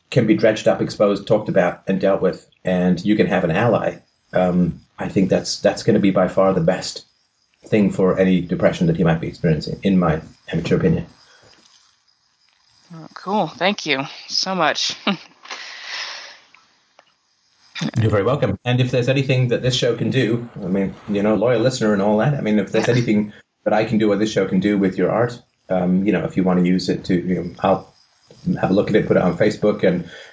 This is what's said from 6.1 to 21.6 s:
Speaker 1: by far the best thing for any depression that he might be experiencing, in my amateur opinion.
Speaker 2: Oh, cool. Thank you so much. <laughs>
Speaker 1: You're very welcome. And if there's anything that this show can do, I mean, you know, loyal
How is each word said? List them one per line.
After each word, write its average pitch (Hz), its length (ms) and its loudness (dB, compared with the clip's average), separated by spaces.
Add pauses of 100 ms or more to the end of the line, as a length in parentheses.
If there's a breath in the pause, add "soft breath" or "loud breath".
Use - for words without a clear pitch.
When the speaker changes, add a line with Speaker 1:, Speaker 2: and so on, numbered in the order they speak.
Speaker 1:
by 92 180 2
far 95 240 2
the 92 80 0
best 90 460 -2 (580)
thing 104 260 2
for 92 280 2
any 92 220 4
depression 87 480 0
that 82 80 2
he 87 80 0
might 82 160 2
be - 80 -6
experiencing, - 540 -4
in 95 160 2
my 82 220 2 (320)
amateur 82 240 -2
opinion. - 300 0 (1900 soft breath)
Speaker 2:
Oh, 160 200 -20
cool. 190 340 -2
Thank 180 380 -2
you 139 180 -2 (240 loud breath)
so - 260 -4
much. 151 460 0
<laughs> - 60 -8 (3000 loud breath)
Speaker 1:
You're 107 100 2
very 101 120 2
welcome. 120 420 0
And 123 160 2
if 127 100 0
there's 123 180 0
anything 135 400 0
that 113 140 -2
this 127 120 0
show 117 220 0
can 110 140 -2
do, 120 460 -2
I 101 100 -10
mean, 95 280 -2 (140)
you 101 140 -2
know, 107 120 2
loyal 113 260 2